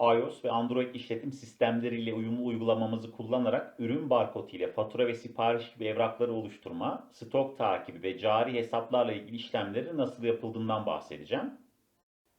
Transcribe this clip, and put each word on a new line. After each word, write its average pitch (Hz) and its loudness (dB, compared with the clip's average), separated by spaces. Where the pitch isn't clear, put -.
O 117 4
S - -8
ve 113 2
Android 123 0
işletim 117 -6
sistemleriyle 117 0
uyumlu 113 -2
uygulamamızı 113 0
kullanarak 120 0
ürün 131 -2
barkodu 107 2
ile 90 -2
fatura 113 0
ve 117 0
sipariş 117 0
gibi 117 -6
evrakları 113 0
oluşturma, 110 -6
stok - -2
takibi 87 0
ve 95 -2
cari 110 4
hesaplarla 117 2
ilgili 104 -8
işlemleri 113 -2
nasıl 120 -2
yapıldığından 110 0
bahsedeceğim. 76 -4